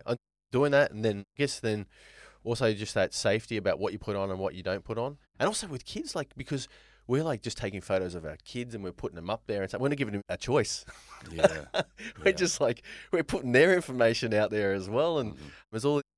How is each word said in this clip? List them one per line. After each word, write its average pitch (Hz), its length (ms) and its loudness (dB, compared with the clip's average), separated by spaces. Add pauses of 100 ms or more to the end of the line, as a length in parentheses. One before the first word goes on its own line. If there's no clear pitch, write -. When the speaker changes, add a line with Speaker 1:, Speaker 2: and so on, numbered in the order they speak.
Speaker 1:
I'm 120 120 -2 (360)
doing 139 200 4
that, 143 180 6
and 107 140 -4
then 104 160 2
I - 180 -14
guess 143 220 -2
then 107 260 -2 (560)
also 117 320 2
just 104 200 -6
that 95 200 2
safety 107 420 2
about 95 220 2
what 95 140 -2
you 107 80 -8
put 104 160 -4
on 98 140 -2
and 92 100 -4
what 80 140 -2
you 90 100 -10
don't 92 200 -4
put 113 140 -6
on. 139 200 -4 (200)
And 131 80 2
also 214 220 -2
with 135 160 -8
kids, 294 320 -8
like, 147 200 -4
because 135 320 -6 (400)
we're, 135 160 2
like, 135 180 -2
just - 140 -6
taking 101 240 -4
photos 92 360 0
of 80 80 -10
our 76 200 -8
kids 120 300 -8
and 101 80 -8
we're 92 100 -6
putting - 240 -8
them 85 140 -6
up 113 160 -4
there 101 160 -2
and 92 80 -2
stuff. - 100 -6
We're 135 100 2
not 143 80 -2
giving 110 160 -2
them 101 140 -4
a 90 80 -4
choice. - 540 0
<laughs> - 40 -20 (380)
Speaker 2:
Yeah. 160 320 2 (540)
Speaker 1:
We're - 80 -6
Speaker 2:
Yeah. 190 60 8
Speaker 1:
just, 185 280 -2
like, 123 220 0 (280)
we're 160 140 2
putting 135 280 -2
their 160 220 8
information 120 600 2
out 104 160 4
there 104 240 2
as 95 140 -2
well. 151 300 2
And 110 160 -2
Speaker 2:
Mm-hmm. 76 120 -16 (260)
Speaker 1:
there's 113 120 -2
all 143 180 2 (160)